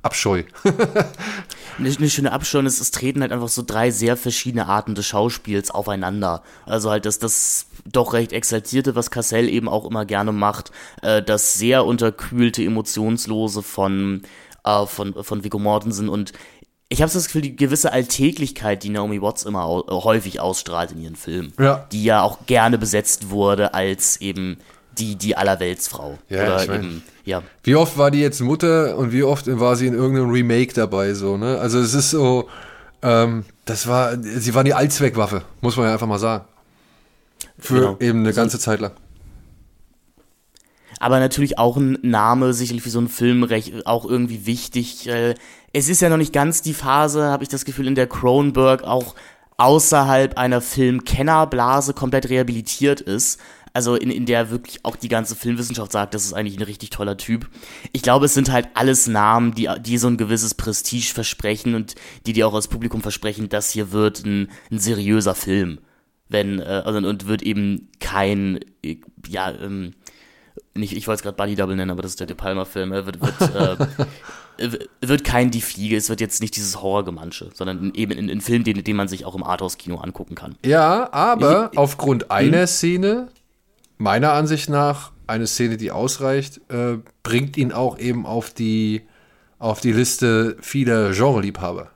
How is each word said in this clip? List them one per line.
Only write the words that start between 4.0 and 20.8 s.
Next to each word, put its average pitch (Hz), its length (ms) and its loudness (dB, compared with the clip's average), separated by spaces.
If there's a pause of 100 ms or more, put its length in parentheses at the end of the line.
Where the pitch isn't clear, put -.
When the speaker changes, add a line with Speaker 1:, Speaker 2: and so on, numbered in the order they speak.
Speaker 2:
verschiedene 120 500 -4
Arten 104 280 0
des 101 100 -6
Schauspiels 104 680 -2
aufeinander. 95 720 -4 (220)
Also 110 240 -2
halt 104 160 0
das, 107 140 -2
das - 480 -2 (180)
doch - 280 0
recht 117 200 0
Exaltierte, 117 640 -2
was 117 160 -2
Cassel 117 360 0
eben 113 220 0
auch 107 160 -2
immer 110 200 -4
gerne 104 280 0
macht, 104 380 0 (320)
äh, 107 200 4
das 107 300 0
sehr 120 320 4
unterkühlte, 117 760 0
emotionslose 107 1000 -2
von, 98 600 -2 (420)
äh, 104 220 2
von, 98 360 -8
von 104 220 -6
Viggo 104 140 -4
Mortensen 104 500 0
und 101 240 -4 (560)
ich 123 120 0
hab 156 80 4
so 175 80 -2
das 170 100 -2
Gefühl, 156 160 -2
die 135 120 -8
gewisse 143 380 2
Alltäglichkeit, 123 880 -2
die 101 60 -6
Naomi 104 320 -4
Watts 104 220 -2
immer 101 200 -4
au-, 87 400 -2
häufig 110 380 2
ausstrahlt 87 500 -4